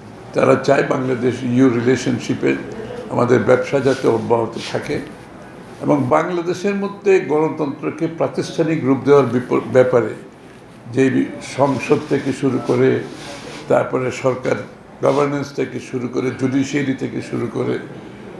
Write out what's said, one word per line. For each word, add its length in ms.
তারা 220
চায় 340
বাংলাদেশ 540
ইউ 260
রিলেশনশিপে 840
আমাদের 300
ব্যবসা 400
যাতে 280
অব্যাহত 500
থাকে 240
এবং 140
বাংলাদেশের 680
মধ্যে 460
গণতন্ত্রকে 880
প্রাতিষ্ঠানিক 760
রূপ 200
দেওয়ার 220
বিপ-, 340
ব্যাপারে 420
যে 180
বি-, 140
সংসদ 420
থেকে 240
শুরু 340
করে, 340
তারপরে 420
সরকার 460
গভর্নেন্স 500
থেকে 280
শুরু 280
করে, 220
জুডিশিয়ারি 540
থেকে 360
শুরু 240
করে 240